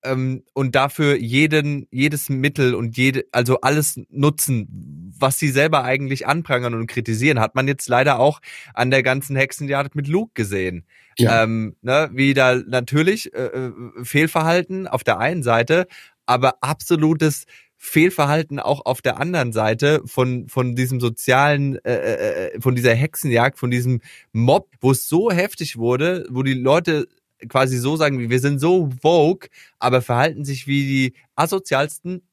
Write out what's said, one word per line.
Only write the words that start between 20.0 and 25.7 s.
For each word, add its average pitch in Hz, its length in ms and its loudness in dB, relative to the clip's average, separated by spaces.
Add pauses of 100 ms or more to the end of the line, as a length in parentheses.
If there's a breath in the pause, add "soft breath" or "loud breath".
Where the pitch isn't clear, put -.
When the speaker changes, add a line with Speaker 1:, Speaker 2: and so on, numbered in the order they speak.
Speaker 1:
von, 123 440 -2
von 123 280 -2
diesem 127 240 -2
sozialen, 135 840 2
äh, 123 100 0
äh, 92 600 -2
äh, 113 60 -10
von 127 140 2
dieser 120 200 4
Hexenjagd, 127 640 0
von 123 120 -4
diesem 123 300 -2 (320 loud breath)
Mob, 127 380 2 (100)
wo 131 100 4
es - 180 0
so 196 220 0
heftig 175 480 -4